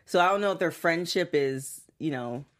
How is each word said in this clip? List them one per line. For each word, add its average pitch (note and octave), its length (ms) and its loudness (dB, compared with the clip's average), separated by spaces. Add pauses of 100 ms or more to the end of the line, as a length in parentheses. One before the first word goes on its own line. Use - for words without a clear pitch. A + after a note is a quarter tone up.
So F#3 140 2
I F3 100 6
don't G3+ 120 2
know G3+ 100 2
if F#3 80 -2
their E3+ 120 2
friendship E3+ 600 0
is, C3+ 480 -2 (180)
you D3+ 120 -2
know, B2 320 -6 (160)